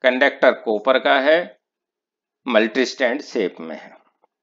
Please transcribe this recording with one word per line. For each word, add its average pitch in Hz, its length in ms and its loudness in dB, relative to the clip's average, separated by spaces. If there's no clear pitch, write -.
कंडक्टर 127 500 4
कॉपर 120 440 -2
का 143 220 2
है, 160 400 -2
मल्टी 113 400 0
स्ट्रैंड 131 360 -4
शेप 95 380 -6
में 80 160 -14
है। - 180 -20